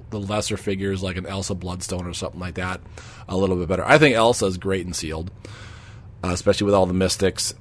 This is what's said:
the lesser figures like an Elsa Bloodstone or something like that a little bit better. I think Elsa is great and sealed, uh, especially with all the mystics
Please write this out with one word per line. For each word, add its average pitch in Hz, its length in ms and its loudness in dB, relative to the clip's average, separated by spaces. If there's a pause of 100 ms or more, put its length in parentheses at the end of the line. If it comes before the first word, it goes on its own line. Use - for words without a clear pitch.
(120)
the 107 80 -6
lesser 104 380 -2
figures 98 440 -2
like 92 160 -4
an 92 80 -6
Elsa 98 300 -4
Bloodstone 90 500 -6
or 87 80 -8
something - 260 -8
like 90 160 -10
that 92 260 -6 (460)
a - 100 -6
little 95 180 4
bit 90 120 -2
better. 90 180 0
I 147 120 10
think 143 180 6
Elsa 113 300 4
is 92 120 0
great 95 280 -2
and 90 100 -8
sealed, 80 360 -6 (920)
uh, 90 60 -4
especially 95 360 2
with 101 100 6
all 95 100 6
the 90 80 0
mystics 92 680 0